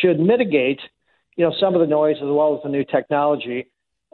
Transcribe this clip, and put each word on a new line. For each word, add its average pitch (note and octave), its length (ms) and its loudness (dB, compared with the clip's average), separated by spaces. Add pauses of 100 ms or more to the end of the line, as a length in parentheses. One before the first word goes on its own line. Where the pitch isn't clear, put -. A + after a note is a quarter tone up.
should F3 160 2
mitigate, D#3+ 640 0 (560)
you E3+ 80 0
know, D#3+ 160 0
some F#3+ 140 0
of F3 80 2
the E3 60 4
noise D3+ 340 2
as C#3+ 80 -6
well D3 260 2
as - 80 -12
the C#3+ 60 -8
new C#3 160 -2
technology. C#3+ 840 -2 (460)